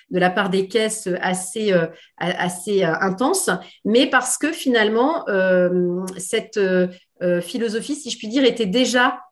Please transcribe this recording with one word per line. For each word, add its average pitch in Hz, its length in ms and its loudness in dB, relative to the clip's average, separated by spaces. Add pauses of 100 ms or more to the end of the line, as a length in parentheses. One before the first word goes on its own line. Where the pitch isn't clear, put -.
de 180 100 -2
la 180 100 4
part 190 200 -2
des 190 180 0
caisses 214 420 -2 (120)
assez, 185 520 -2
euh, 165 140 2 (300)
a-, - 260 -4
assez, 190 400 0
euh, 160 180 2
intense, 240 480 0 (340)
mais 247 260 4
parce 247 280 0
que 302 160 -2
finalement, 240 720 0
euh, 180 720 2 (180)
cette, 214 400 -4
euh, 185 300 2 (360)
euh, 180 180 2
philosophie, 226 540 -4
si 240 160 -10
je - 60 -6
puis 220 100 -12
dire, 262 160 0
était 233 240 2
déjà, 247 540 2 (100)